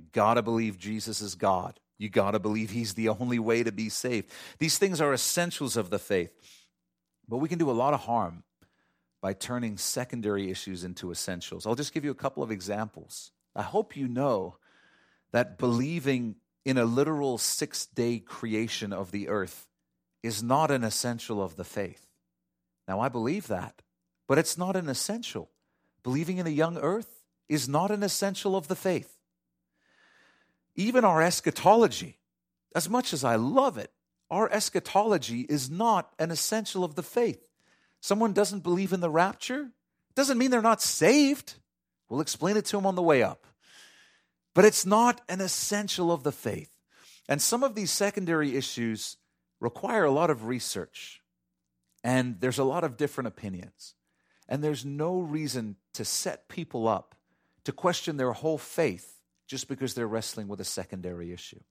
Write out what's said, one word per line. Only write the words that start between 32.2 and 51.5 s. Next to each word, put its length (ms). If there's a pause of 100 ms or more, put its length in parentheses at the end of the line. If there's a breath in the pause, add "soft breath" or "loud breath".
as 140
much 240
as 100
I 120
love 420
it, 140 (380)
our 220
eschatology 920
is 280
not 480
an 140
essential 520
of 120
the 80
faith. 440 (540)
Someone 320
doesn't 300
believe 280
in 80
the 100
rapture, 640 (440)
doesn't 220
mean 140
they're 100
not 200
saved. 760 (540)
We'll 120
explain 360
it 80
to 120
'em 80
on 100
the 60
way 220
up. 220 (1080 soft breath)
But 120
it's 200
not 440
an 120
essential 720
of 120
the 80
faith. 460 (500 soft breath)
And 140
some 220
of 120
these 160
secondary 640
issues 600 (420)
require 440
a 80
lot 180
of 160
research, 760 (800)